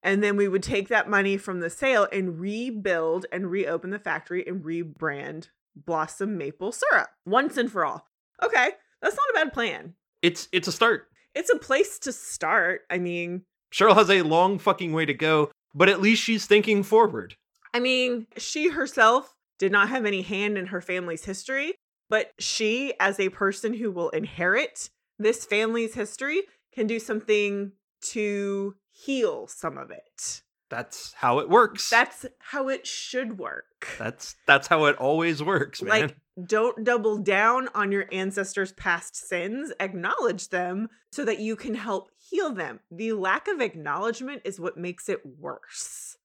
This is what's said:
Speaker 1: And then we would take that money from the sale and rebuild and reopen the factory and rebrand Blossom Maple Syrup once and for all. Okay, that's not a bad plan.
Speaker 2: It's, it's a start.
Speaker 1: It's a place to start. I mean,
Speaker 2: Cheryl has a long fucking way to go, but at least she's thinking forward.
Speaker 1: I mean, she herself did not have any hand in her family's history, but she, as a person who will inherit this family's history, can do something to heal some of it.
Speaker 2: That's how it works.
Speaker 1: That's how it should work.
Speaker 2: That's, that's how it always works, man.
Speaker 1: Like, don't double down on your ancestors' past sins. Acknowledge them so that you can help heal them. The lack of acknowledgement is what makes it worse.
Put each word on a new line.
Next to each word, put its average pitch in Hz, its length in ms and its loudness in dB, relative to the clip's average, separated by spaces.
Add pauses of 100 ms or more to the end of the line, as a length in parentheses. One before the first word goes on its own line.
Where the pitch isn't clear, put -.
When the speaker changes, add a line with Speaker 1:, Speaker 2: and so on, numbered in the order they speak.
Speaker 1:
And 196 220 4
then 202 120 4
we 202 120 4
would 190 160 2
take 202 240 -2
that 220 200 2
money 196 280 2
from 190 240 -6
the 170 100 -4
sale 247 420 2
and 185 280 -2
rebuild 190 920 -2
and 185 180 -4
reopen 175 400 -2
the 202 100 -6
factory 175 460 -6
and 185 180 -8
rebrand 156 840 -6 (280)
Blossom 165 600 -4
Maple 165 360 -6
Syrup 508 360 2 (160)
once 254 320 2
and 247 140 0
for 185 140 0
all. - 220 -6 (360)
Okay, 370 280 4 (320)
that's - 140 0
not 554 140 2 (120)
a - 20 4
bad 277 80 -6
plan. 170 420 -4 (280)
Speaker 2:
It's, 170 300 0
it's 180 160 0
a 170 40 -4
start. - 360 2 (260)
Speaker 1:
It's - 160 -2
a 480 80 4
place - 420 0
to 262 120 -8
start. 175 800 0
I 180 80 -2
mean, 175 440 -4 (300)
Speaker 2:
Cheryl 208 240 8
has 208 140 8
a 190 120 6
long 175 360 4
fucking 185 340 0
way 160 120 2
to 147 100 0
go, 156 360 4 (240)
but 165 140 6
at 196 120 4
least 214 220 4
she's 226 240 -2
thinking 208 360 4
forward. 202 520 2 (380)
Speaker 1:
I 240 80 0
mean, 254 460 0 (100)
she 302 340 -2
herself 269 640 4 (240)
did 190 140 2
not 202 160 4
have 254 180 -2
any 196 160 0
hand 202 340 -2
in 185 100 -4
her 180 140 -6
family's 180 440 -6
history, 269 500 -6 (340)
but - 300 0
she, 233 640 -2
as 190 180 2
a 190 120 0
person 196 440 -4
who 226 160 -4
will 175 200 -4
inherit 180 800 -2 (280)
this 220 260 0
family's 226 500 0
history, 269 480 -4 (300)
can 226 140 -2
do 226 120 -2
something 208 720 -2 (300)
to 131 720 -4 (160)
heal 208 580 -2
some 151 280 -10
of 135 140 -14
it. - 520 -14 (280)
Speaker 2:
That's - 440 -10
how 127 260 2
it 143 80 -6
works. 208 420 4
Speaker 1:
That's - 360 2 (120)
how 269 300 -6
it 269 180 -4
should 233 520 -8
work. 127 260 -10 (340)
Speaker 2:
That's, - 380 -10 (100)
that's 139 200 6
how 156 200 4
it 143 100 6
always 156 460 0
works, 165 400 0
man. 208 200 4
Speaker 1:
Like, 147 140 -4 (300)
don't 220 380 0
double 220 340 2
down 220 560 2
on 202 180 0
your 202 200 0
ancestors' 190 600 -4
past 170 440 -4
sins. 208 640 -6
Acknowledge 196 680 -2
them 185 400 -4 (240)
so 285 120 -6
that 220 160 -2
you 220 160 -4
can 220 180 -8
help 208 360 -6 (200)
heal 330 220 -2
them. 147 280 -8 (100)
The 220 220 -4
lack 196 360 -2
of 370 120 -2
acknowledgement 220 840 -4
is 196 140 -8
what 170 180 -6
makes 180 320 -10
it 196 160 -4
worse. - 1000 -14